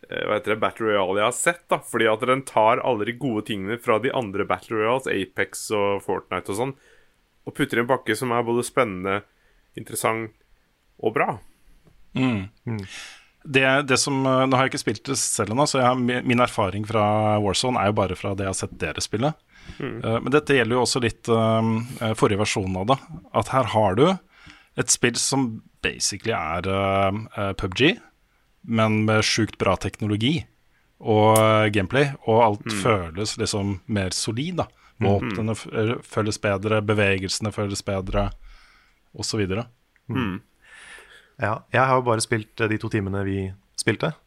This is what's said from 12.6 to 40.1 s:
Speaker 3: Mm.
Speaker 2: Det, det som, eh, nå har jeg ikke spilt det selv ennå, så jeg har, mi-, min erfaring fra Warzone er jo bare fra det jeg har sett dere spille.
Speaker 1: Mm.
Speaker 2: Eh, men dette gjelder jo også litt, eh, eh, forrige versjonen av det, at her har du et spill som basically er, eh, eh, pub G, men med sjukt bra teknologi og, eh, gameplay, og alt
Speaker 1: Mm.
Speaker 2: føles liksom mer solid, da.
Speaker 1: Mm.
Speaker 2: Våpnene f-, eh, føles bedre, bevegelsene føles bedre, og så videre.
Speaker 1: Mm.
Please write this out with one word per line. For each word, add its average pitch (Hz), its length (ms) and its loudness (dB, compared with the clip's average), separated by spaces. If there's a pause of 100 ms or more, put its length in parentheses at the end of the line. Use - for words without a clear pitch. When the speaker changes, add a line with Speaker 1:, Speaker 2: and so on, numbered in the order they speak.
Speaker 3:
Mm. 110 220 -8 (600)
Speaker 2:
Det, 135 200 2 (180)
det 131 160 2
som, 139 240 0
eh, 131 240 4
nå 135 100 4
har 131 80 4
jeg 123 80 -2
ikke 131 80 -6
spilt 113 240 -4
det 135 140 -2
selv 104 340 -2
ennå, 143 140 2
så 135 140 0
jeg 123 40 4
har, 127 140 4
mi-, 123 240 0
min 123 180 4
erfaring 107 460 0
fra 110 160 2 (360)
Warzone 107 380 0
er 101 140 2
jo 104 80 0
bare 92 180 0
fra 107 160 -6
det 98 140 -4
jeg 95 60 -4
har - 40 -6
sett - 220 -8
dere 80 240 -6
spille. 127 300 -2 (440)
Speaker 1:
Mm. 113 220 -8
Speaker 2:
Eh, 113 240 -2
men 127 100 -2
dette 139 220 4
gjelder 120 220 4
jo 123 80 4
også 131 180 -2
litt, 113 260 -4
eh, 113 400 4 (300)
eh, 110 180 -2
forrige 104 240 2
versjonen 95 400 -2
av 98 80 -4
det, 135 80 4 (360)
at 113 200 0
her 131 220 2
har 104 240 4
du 139 60 8 (680)
et 127 180 -4
spill 120 240 2
som 135 300 0 (400)
basically 95 480 -4
er, 87 320 -4
eh, 98 540 0 (140)
eh, 98 200 -4
pub 92 240 -6
G, 135 140 4 (720)
men 110 400 2
med 107 160 4
sjukt - 400 0
bra 95 160 4
teknologi 110 640 -2 (600)
og, 110 360 6
eh, 110 320 6
gameplay, 123 460 0 (100)
og 113 160 6
alt 107 240 2
Speaker 1:
Mm. 107 160 -4
Speaker 2:
føles 92 560 0
liksom 101 380 -2 (100)
mer 98 240 0
solid, 131 480 -4
da. 127 80 0 (340)
Speaker 1:
Mm. 113 60 2
Speaker 2:
Våpnene 107 480 0
f-, - 140 -10
eh, 113 340 0
føles 107 380 -4
bedre, 104 420 0
bevegelsene 101 720 0
føles 101 300 -4
bedre, 98 480 -2 (840)
og - 100 -12
så - 140 -4
videre. 101 300 -2 (420)
Speaker 1:
Mm. 113 300 -2 (960)